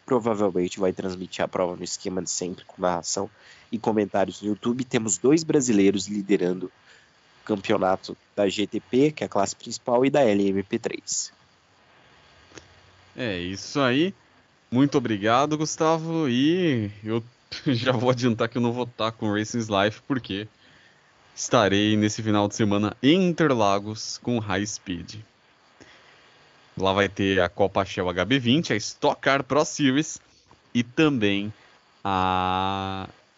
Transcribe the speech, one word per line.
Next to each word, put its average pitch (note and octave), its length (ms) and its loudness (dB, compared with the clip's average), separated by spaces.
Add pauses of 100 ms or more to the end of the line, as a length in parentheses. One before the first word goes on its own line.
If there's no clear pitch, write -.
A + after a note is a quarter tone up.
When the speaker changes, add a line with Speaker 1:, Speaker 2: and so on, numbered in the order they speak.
Speaker 1:
provavelmente G#2 760 0
vai F#2 140 2
transmitir F#2 500 -6
a E2+ 60 -2
prova F2+ 260 -2
no F2+ 80 -10
esquema F#2 400 -6
de E2+ 60 -8
sempre, F2+ 380 -6
com - 160 -10
narração F2+ 480 -2 (420)
e A#2 60 -4
comentários G#2 640 0
no G#2 60 -4
YouTube. A#2+ 360 -2
Temos A2 320 -2
dois D#3 260 4
brasileiros G#2 680 2
liderando F#2 580 0
o - 800 -20
campeonato F#2+ 680 0 (220)
da G#2 140 2
G G2+ 160 -2
T G#2 140 -6
P, C#3 320 2
que D3 120 -6
é - 20 -4
a F#2 40 -10
classe G2 260 -2
principal, A#2+ 480 0
e C3+ 60 2
da D3 100 4
L G2+ 260 4
M G2 160 0
P A2+ 160 -4
três. - 540 -8 (1800)
Speaker 2:
É A2 220 -4
isso F#2+ 420 -6
aí. C#3 340 2 (560)
Muito C#3+ 280 2
obrigado, A#2 580 2
Gustavo. D#3+ 720 0
E C3 640 0 (100)
eu A2+ 220 -2 (220)
<laughs> - 200 -10
já B2 260 0
vou B2 180 2
adiantar A#2+ 380 0
que - 100 -6
eu A#2+ 40 0
não A#2+ 100 0
vou B2 120 -4
estar A2+ 280 -4
com A2+ 160 -6
o G2+ 60 0
Racing G#2+ 240 -2
Life, G#2+ 480 0
porque A2 400 -6 (880)
estarei G#2+ 640 2
nesse G#2+ 260 0
final G#2 240 2
de G#2 80 -4
semana G#2 480 0
em F3 260 4
Interlagos A2 880 0
com A#2+ 200 -2
High G#2 280 -2
Speed. F2 480 -10 (1600)
Lá F#2+ 160 0
vai G2 160 4
ter F#2+ 320 2
a F2 80 2
Copa G2 380 0
Shell F2+ 240 -4
H F2+ 140 -2
B B2 140 0
vinte, B2+ 340 2
a A2+ 40 0
Stock - 420 -4
Car C3+ 240 0
Pro C#3 220 0
Series D3 560 0 (540)
e A#2+ 80 2
também A2+ 680 2 (540)
a F#2+ 1040 0 (300)